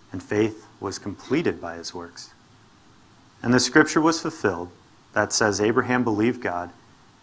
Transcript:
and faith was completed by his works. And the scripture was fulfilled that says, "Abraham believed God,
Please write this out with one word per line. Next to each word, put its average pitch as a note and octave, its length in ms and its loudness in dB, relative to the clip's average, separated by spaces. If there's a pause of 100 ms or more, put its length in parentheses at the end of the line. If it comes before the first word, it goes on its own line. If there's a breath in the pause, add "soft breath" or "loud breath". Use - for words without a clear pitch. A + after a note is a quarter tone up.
(120)
and F#2 120 -8
faith G#2+ 420 0 (140)
was G2 180 -6
completed G#2 640 -2
by E2+ 160 -10
his E2 180 -14
works. E2+ 360 -16 (1120)
And A#2+ 120 2
the B2+ 60 6
scripture D#3 420 4
was D#3+ 200 2
fulfilled F2+ 500 -4 (400)
that G#2 220 0
says, G#2 280 2
"Abraham A#2+ 420 2
believed A2+ 380 0
God, F2 300 -6 (520)